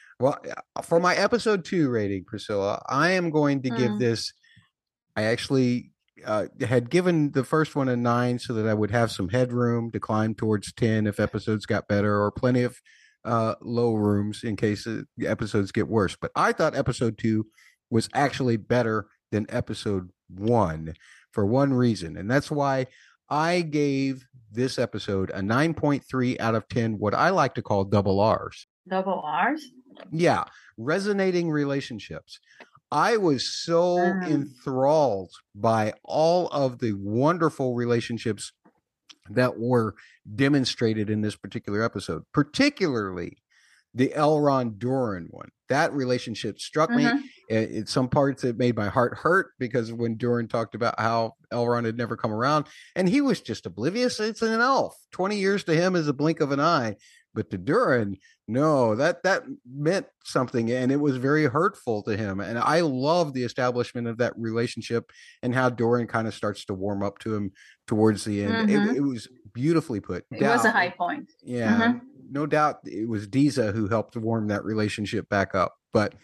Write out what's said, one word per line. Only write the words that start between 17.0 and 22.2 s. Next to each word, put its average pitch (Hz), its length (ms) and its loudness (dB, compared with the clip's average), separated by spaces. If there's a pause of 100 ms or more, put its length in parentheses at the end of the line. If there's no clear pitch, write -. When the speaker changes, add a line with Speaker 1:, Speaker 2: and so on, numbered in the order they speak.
Speaker 1:
two 110 300 0 (420)
was 113 240 2
actually 131 440 2
better 110 500 0 (240)
than 107 180 0
episode 104 600 -4 (200)
one 92 640 0 (380)
for 104 140 0
one 135 280 2
reason. 98 440 0
And 92 120 -8